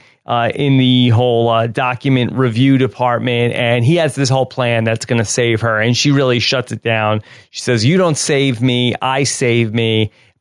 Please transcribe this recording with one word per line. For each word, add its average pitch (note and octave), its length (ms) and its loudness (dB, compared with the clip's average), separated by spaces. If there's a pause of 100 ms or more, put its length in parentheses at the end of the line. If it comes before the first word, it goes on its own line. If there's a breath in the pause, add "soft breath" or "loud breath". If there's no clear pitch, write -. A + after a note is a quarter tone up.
(280 soft breath)
uh, A#2 260 0
in C#3 240 0
the B2+ 320 4
whole, A#2 400 2
uh, A2+ 160 2
document B2+ 680 -2
review B2+ 440 2
department, A#2+ 800 -2
and A#2+ 280 0
he D3+ 120 2
has D#3+ 180 0
this C3+ 160 -2
whole C3 160 0
plan A#2+ 380 -2
that's A2+ 220 -2
gonna A#2 200 0
save A#2 360 0
her, A2+ 180 0
and A#2 180 0
she D3 140 0
really C3 280 2
shuts B2 320 -4
it A2+ 120 -10
down. G#2+ 400 0 (260 loud breath)
She - 120 -16
says, A#2+ 220 0
"You D#3 140 2
don't E3+ 200 0
save C#3 440 -2
me, B2 400 0
I C3+ 220 -2
save A#2 500 0
me." A2 380 0 (300 soft breath)